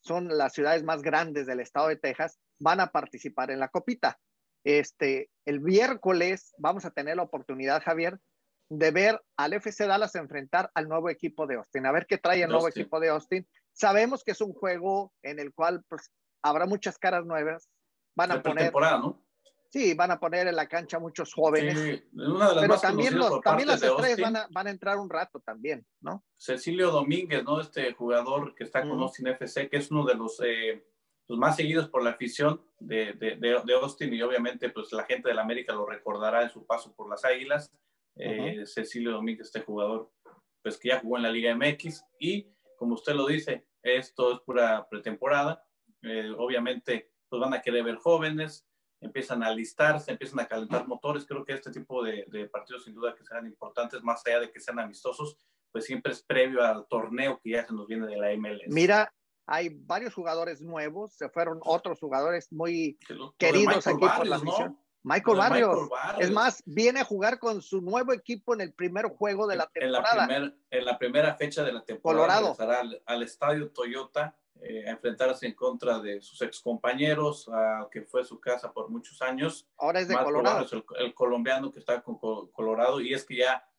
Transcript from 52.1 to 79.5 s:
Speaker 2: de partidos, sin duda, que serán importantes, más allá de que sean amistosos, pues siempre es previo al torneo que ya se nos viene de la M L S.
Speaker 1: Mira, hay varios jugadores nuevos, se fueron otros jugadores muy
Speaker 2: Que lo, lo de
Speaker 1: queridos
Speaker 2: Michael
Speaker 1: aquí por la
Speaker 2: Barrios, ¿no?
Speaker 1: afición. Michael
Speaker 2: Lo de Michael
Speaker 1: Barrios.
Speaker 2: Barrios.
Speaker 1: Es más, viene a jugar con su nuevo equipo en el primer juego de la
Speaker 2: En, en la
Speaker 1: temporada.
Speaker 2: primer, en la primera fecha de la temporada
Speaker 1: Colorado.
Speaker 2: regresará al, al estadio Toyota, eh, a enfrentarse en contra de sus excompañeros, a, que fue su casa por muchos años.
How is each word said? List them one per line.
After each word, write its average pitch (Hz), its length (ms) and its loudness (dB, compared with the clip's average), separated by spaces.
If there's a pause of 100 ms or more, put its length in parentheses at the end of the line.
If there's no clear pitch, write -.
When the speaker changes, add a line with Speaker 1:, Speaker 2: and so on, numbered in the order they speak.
Speaker 2:
de 104 200 -10
partidos, 123 360 -12
sin 110 100 -20
duda, 117 200 -4
que - 100 -20
serán 117 220 -12
importantes, 117 560 -8
más 117 240 -4
allá 120 140 2
de 117 100 -6
que - 80 -20
sean 117 220 -8
amistosos, 127 560 -8 (340)
pues 110 140 -6
siempre 127 280 -6
es - 100 -10
previo 127 420 4
al 107 240 0
torneo 120 520 -2
que 113 100 -8
ya 117 140 0
se 117 80 -10
nos 107 140 -8
viene 113 220 -6
de 104 80 -6
la 104 160 0
M 107 160 -4
L 104 120 -10
S. - 140 -6
Speaker 1:
Mira, 202 400 4 (320)
hay 170 220 -2
varios 165 460 -6
jugadores 165 460 -4
nuevos, 165 540 -8
se 143 140 -10
fueron 165 340 -2
otros 165 380 0
jugadores 156 520 -2
muy 165 540 -2
Speaker 2:
Que - 80 -14
lo, 135 120 -12
lo - 40 -16
de - 80 -20
Speaker 1:
queridos 180 480 6
Speaker 2:
Michael 147 100 4
Speaker 1:
aquí 180 100 6 (120)
por 165 80 2
la - 100 2
Speaker 2:
Barrios, 151 80 -2
¿no? 156 60 -2
Speaker 1:
afición. 226 300 -2 (240)
Michael 202 320 4
Speaker 2:
Lo 190 80 4
de 247 60 6
Michael 247 160 6
Speaker 1:
Barrios. 160 220 2
Speaker 2:
Barrios. 165 400 -2
Speaker 1:
Es - 40 2
más, 220 340 2
viene 226 340 4
a 247 40 2
jugar 214 340 0
con 220 240 -2
su 190 180 -4
nuevo 240 320 0
equipo 240 400 -4
en 214 100 -2
el 170 120 -8
primer 180 320 -4
juego 208 400 -2
de 196 100 -2
la 160 180 -2
Speaker 2:
En, 160 100 -2
en 127 80 2
la 123 100 2
Speaker 1:
temporada. 214 240 4
Speaker 2:
primer, 139 280 -2 (160)
en 127 140 0
la 123 140 -2
primera 143 380 2
fecha 147 260 -4
de 123 100 0
la 117 120 -10
temporada 156 420 2
Speaker 1:
Colorado. 202 200 4
Speaker 2:
regresará 123 340 0
al, 113 260 -8
al 117 160 -2
estadio 147 480 -2
Toyota, 135 680 -6 (240)
eh, 110 280 -10
a - 20 -6
enfrentarse 123 560 -2
en 113 80 -6
contra 120 460 -2
de 101 200 -6
sus - 220 -10
excompañeros, 143 1040 -2
a, 110 440 -2
que 110 100 -12
fue 127 220 -2
su 117 160 -14
casa 120 320 -4
por 110 180 -10
muchos 117 320 -10
años. 131 460 -4 (100)